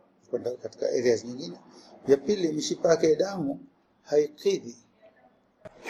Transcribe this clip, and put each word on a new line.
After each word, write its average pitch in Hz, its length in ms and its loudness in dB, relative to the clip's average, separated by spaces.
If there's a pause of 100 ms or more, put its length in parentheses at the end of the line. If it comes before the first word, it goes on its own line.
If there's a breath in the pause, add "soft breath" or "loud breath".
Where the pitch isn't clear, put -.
(300)
kwenda 120 220 -4
katika - 380 -8
areas 117 360 2
nyingine. 143 320 -12 (500 loud breath)
Ya 139 100 6
pili, 185 340 -2
mishipa 156 380 -2
yake 160 200 4
ya 151 60 6
damu 175 440 -4 (440)
haikidhi 147 720 0 (1160)